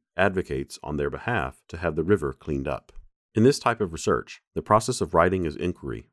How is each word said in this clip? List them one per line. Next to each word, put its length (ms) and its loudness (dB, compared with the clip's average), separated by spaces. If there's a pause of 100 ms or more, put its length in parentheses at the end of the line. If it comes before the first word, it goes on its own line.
(160)
advocates 680 -2
on 140 -4
their 120 0
behalf 600 -4
to 80 -10
have 180 -2
the 80 0
river 300 2
cleaned 340 -6
up. 240 -6 (420)
In 100 4
this 140 6
type 240 -2
of 120 -4
research, 500 -2 (100)
the 80 -4
process 400 2
of 140 -2
writing 320 4
as 80 -4
inquiry, 580 -6